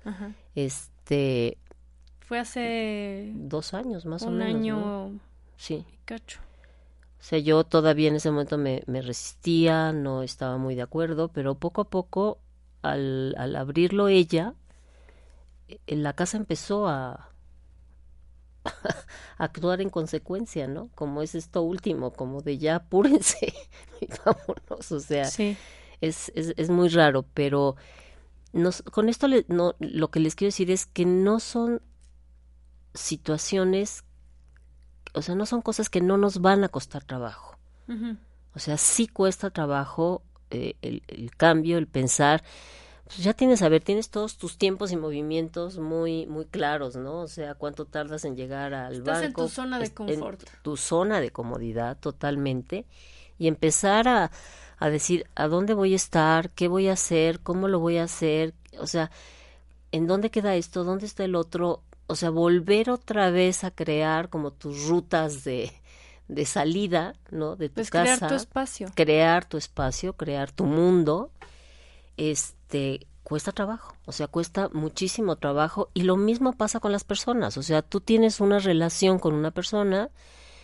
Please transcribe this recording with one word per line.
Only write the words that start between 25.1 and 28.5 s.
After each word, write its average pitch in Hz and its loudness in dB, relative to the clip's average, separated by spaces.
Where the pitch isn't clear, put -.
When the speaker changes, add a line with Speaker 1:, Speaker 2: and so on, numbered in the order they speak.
Speaker 1:
Sí. 208 -2
Speaker 2:
es, - -4
es, 160 -4
es 165 0
muy 175 6
raro, 151 6
pero 139 2